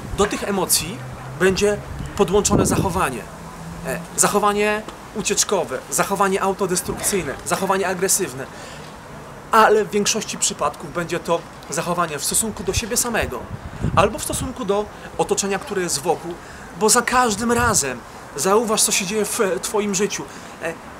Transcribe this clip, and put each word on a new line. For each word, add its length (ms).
Do 80
tych 180
emocji 540
będzie 380
podłączone 480
zachowanie. 560
E, 120
zachowanie 640
ucieczkowe, 640
zachowanie 500
autodestrukcyjne, 920
zachowanie 420
agresywne. 580
Ale 340
w 40
większości 480
przypadków 560
będzie 260
to 200
zachowanie 500
w 60
stosunku 380
do 100
siebie 240
samego 420
albo 240
w 40
stosunku 420
do 200
otoczenia, 420
które 220
jest 180
wokół, 340
bo 100
za 120
każdym 500
razem, 480
zauważ, 460
co 100
się 140
dzieje 200
w 160
twoim 340
życiu. 280
E, 100